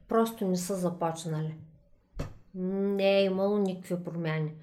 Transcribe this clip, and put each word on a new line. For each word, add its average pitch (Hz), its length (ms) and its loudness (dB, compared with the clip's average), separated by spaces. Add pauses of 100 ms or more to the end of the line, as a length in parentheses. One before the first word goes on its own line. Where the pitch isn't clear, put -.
просто 226 400 2
не 185 80 2
са 190 200 -2
започнали. 165 800 -2 (1000)
Не 196 640 2
е 196 60 6
имало 196 340 2
никакви 180 460 -2
промяни. 160 580 -2